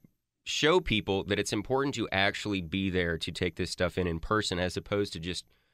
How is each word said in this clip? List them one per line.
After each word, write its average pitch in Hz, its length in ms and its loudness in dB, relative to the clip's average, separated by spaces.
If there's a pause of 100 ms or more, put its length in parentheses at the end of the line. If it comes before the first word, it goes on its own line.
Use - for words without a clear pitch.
(440)
show 170 360 4
people 101 460 2
that 98 140 2
it's 104 140 -2
important 131 420 0
to 113 160 -2
actually 98 500 0
be 95 300 -2
there 87 260 2
to - 140 -6
take 90 240 -2
this 87 160 -4
stuff 87 260 0
in, 92 80 0
in 82 140 -2
person 104 400 0
as 90 180 0
opposed 101 360 -2
to 85 60 -8
just 85 240 -6 (300)